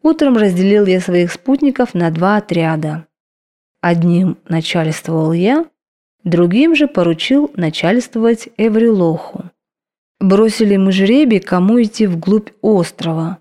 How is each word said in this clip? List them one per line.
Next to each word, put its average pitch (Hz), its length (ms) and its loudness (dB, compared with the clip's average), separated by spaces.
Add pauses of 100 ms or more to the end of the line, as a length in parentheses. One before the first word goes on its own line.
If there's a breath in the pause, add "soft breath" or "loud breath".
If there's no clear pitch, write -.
Утром 302 340 2
разделил 202 480 2
я 185 140 0
своих 175 320 -2
спутников 262 600 -2
на 170 180 0
два 180 260 0
отряда. 160 680 -4 (760)
Одним 175 560 0 (100)
начальствовал 160 840 -4
я – 240 320 0 (580)
другим 180 520 2
же - 120 2
поручил 220 680 0
начальствовать 220 1000 -2
Эврилоху. 208 880 0 (760)
Бросили 202 580 2
мы 190 140 2
жребий, 214 480 2
кому 190 420 0
идти 214 260 -2
вглубь 185 420 -2 (120)
острова. 170 800 -2